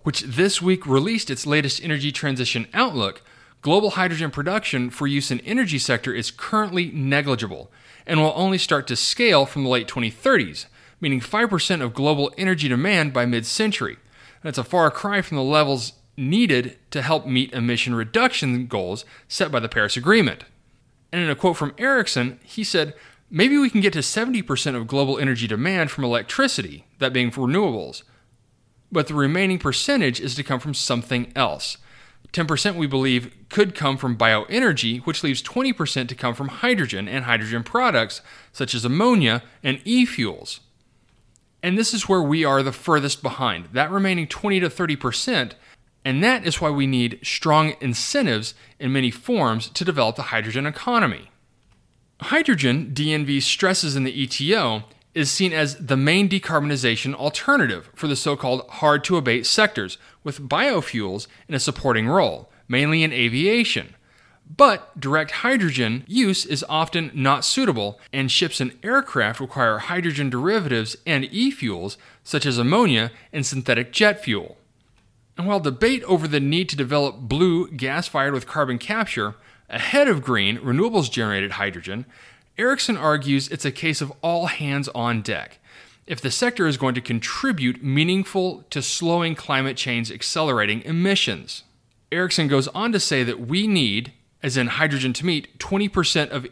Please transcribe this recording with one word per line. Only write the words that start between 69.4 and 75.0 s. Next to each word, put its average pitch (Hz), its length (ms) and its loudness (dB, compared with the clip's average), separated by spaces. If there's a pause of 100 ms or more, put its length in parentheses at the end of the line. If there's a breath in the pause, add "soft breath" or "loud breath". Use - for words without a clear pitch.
hydrogen 165 500 -2
derivatives 135 760 0
and 135 200 0
e-fuels, 120 720 -2 (260 loud breath)
such 147 220 -2
as 123 120 2
ammonia 123 540 2 (200 loud breath)
and 143 140 -4
synthetic 123 460 -2
jet 208 320 2
fuel. 101 340 -4 (800)